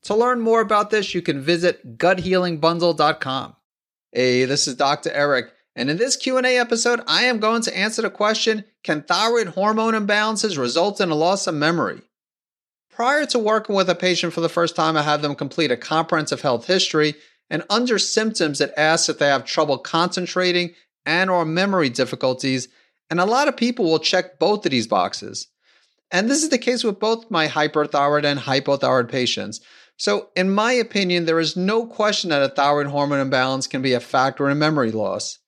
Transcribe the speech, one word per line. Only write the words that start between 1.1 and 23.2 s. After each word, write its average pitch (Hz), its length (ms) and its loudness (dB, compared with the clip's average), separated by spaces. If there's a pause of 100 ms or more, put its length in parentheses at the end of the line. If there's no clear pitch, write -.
you 175 80 -2
can 143 200 -2
visit 165 580 -2
gut 185 220 2
healing 180 380 0
bundle 165 360 2
dot 151 260 2
com. 131 360 -6 (560)
Hey, 127 320 2
this 139 240 -2
is 127 80 -8
Doctor 139 340 0
Eric, 143 420 0 (220)
and 135 160 -2
in 156 60 0
this 254 180 0
Q 262 220 -2
and 254 100 2
A 254 100 2
episode, 233 520 0
I 175 160 2
am 240 160 0
going 220 220 0
to - 140 -4
answer 220 260 -2
the 214 60 -2
question, 214 560 0 (200)
"Can 151 180 -2
thyroid 214 460 0
hormone 220 460 0
imbalances 208 600 0
result 156 440 0
in 185 100 0
a 156 60 0
loss 180 320 0
of 165 80 -4
memory?" 147 460 -2 (840)
Prior 277 380 0
to 247 140 0
working 214 340 0
with 185 160 2
a 170 60 2
patient 175 360 0
for - 80 -4
the 165 80 0
first 170 280 0
time, 160 200 2
I 151 60 2
had 151 180 2
them 147 140 -2
complete 143 380 -2
a 120 40 0
comprehensive 156 680 -2
health 120 260 0
history, 156 480 2 (340)
and - 180 -6
under 233 300 2
symptoms, 180 640 0
it 139 160 0
asks 156 320 2
if 156 100 -2
they 151 80 2
have 139 180 2
trouble 147 340 0
concentrating 175 1000 -2 (280)
and 175 240 2
or 180 160 2
memory 180 440 0
difficulties, 127 800 -2 (420)
and 165 80 -2
a 180 80 2